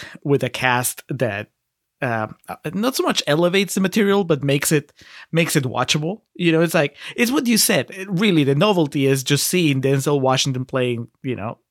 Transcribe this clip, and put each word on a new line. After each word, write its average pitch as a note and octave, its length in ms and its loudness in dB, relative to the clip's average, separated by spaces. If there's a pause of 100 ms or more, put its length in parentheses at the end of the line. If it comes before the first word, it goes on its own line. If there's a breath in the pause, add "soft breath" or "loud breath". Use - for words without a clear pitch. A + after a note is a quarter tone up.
(220 loud breath)
with C#3+ 200 2
a B2+ 80 -2
cast B2 580 -2
that, G#2+ 420 -4 (520)
um, A2+ 340 -4 (120)
uh, - 80 -10 (180)
not A#3 220 -2
so F4+ 80 -2
much C#4 220 -2
elevates F3 480 2
the G3 60 0
material, G3 440 2
but D#3 200 0
makes C#3 280 0
it, D3 200 0 (380 loud breath)
makes E3 260 0
it C#3 80 0
watchable. D3+ 580 -2 (120)
You E3+ 180 0
know, D#3+ 80 4
it's E3 140 0
like, D3 220 0 (200 loud breath)
it's A#3+ 140 0
what C#4 160 0
you A#3 100 2
said. F3 360 0
It, F#3+ 180 -12
really, F3 340 2
the C#3 120 2
novelty D#3 500 2
is C3+ 160 2
just C#3 240 0
seeing D3+ 340 2
Denzel C#3 400 0
Washington C3 460 0
playing, B2 420 -4 (140)
you B2+ 140 -6
know G2+ 220 -10 (120)